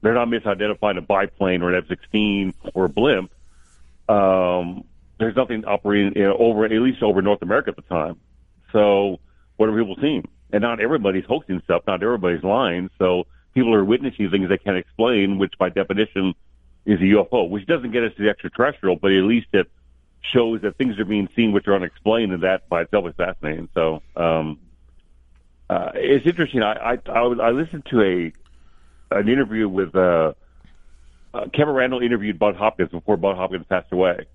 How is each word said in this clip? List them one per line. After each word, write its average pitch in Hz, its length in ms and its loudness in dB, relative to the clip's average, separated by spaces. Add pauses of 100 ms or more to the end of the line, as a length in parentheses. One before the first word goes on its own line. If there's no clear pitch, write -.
They're 113 120 2
not 120 140 2
misidentifying 104 680 -2
a 85 60 -8
biplane 95 580 0
or 87 140 0
an 90 80 0
F - 60 -18
sixteen 101 640 -2 (180)
or 92 140 0
a - 20 0
blimp. 104 420 0 (760)
Um, 92 760 2 (340)
there's 113 180 -2
nothing 117 300 -2
operating, 101 500 0
you 101 80 2
know, 98 140 2
over, 113 260 2
at 110 80 -2
least 120 300 0
over 101 180 2
North 101 220 0
America 110 280 -2
at - 60 -14
the - 60 -20
time. 85 360 -4 (540)
So 101 460 2 (380)
what 110 120 2
are 107 100 0
people 98 220 -2
seeing? 139 260 -2 (260)
And 104 100 0
not 117 180 -2
everybody's 104 460 0
hoaxing 101 380 -4
stuff. 87 220 0
Not 92 160 -2
everybody's 90 400 -2
lying. 95 460 0 (100)
So 90 280 2 (260)
people 117 220 2
are 101 100 6
witnessing 117 460 0
things 95 180 0
they 95 80 2
can't 95 220 -2
explain, 101 600 0
which 95 200 -2
by 92 100 0
definition 98 640 -2 (520)
is 104 160 2
a - 40 2
U 101 140 6
F 95 120 0
O, 113 120 2
which 95 220 -6
doesn't 131 240 -2
get 117 120 0
us 110 140 -4
to 104 60 -6
the 104 80 2
extraterrestrial, - 680 -2
but 98 160 2
at 95 120 4
least 113 280 0
it 92 180 2 (520)
shows 113 400 0
that 101 160 -6
things 120 200 -2
are 107 60 -2
being 101 320 -2
seen 113 160 2
which 98 160 0
are 98 60 4
unexplained, 101 580 -2
and 85 100 -4
that 92 280 -2
by 85 120 0
itself 92 240 -2
is 82 100 -10
fascinating. 82 580 -6
So, 80 280 -2 (140)
um, 80 420 -2 (1080)
uh, 90 260 -4
it's 135 320 2
interesting. 165 360 0
I, 110 320 -2
I, 123 120 -8
I, 117 160 0
was, 123 160 0
I 117 120 2
listened 151 400 -4
to 120 120 4
a, 90 300 0 (840)
an 104 120 0
interview 110 400 0
with, 92 260 -4
uh, 85 380 2 (1000)
uh, - 220 -8
Kevin 147 200 2
Randle 127 260 0
interviewed 107 380 -2
Bud 104 180 2
Hopkins 98 340 0
before 90 260 -2
Bud 92 200 -2
Hopkins 92 320 -6
passed 92 240 -4
away. 90 420 0